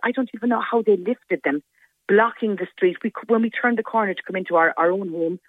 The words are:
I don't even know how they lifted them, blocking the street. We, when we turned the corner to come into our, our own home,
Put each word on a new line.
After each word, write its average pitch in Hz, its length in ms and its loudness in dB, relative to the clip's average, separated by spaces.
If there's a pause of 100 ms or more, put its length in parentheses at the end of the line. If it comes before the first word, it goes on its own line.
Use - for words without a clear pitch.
I 233 80 0
don't 247 240 -2
even 233 140 -2
know 226 120 0
how 233 200 0
they 208 160 4
lifted 180 480 -4
them, 147 180 -2 (460)
blocking 214 480 2
the 180 180 -6
street. 180 260 0
We, 214 120 -4 (140)
when 226 140 4
we 226 80 0
turned 240 280 -2
the 226 60 -2
corner 208 300 -2
to - 140 -12
come 185 80 -6
into 180 220 -2
our, 165 180 4
our 170 160 2
own 196 180 -2
home, 165 400 -4